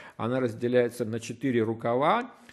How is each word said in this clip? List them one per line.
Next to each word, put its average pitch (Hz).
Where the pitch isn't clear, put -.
она 120
разделяется 120
на 110
четыре 117
рукава, 131